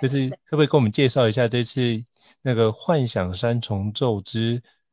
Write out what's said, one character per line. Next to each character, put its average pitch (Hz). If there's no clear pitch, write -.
就 135
是 135
可 -
不 156
可 151
以 -
跟 156
我 131
们 107
介 139
绍 123
一 107
下 120
这 123
次 120
那 127
个 110
《幻 143
想 90
三 117
重 104
奏 113
之 117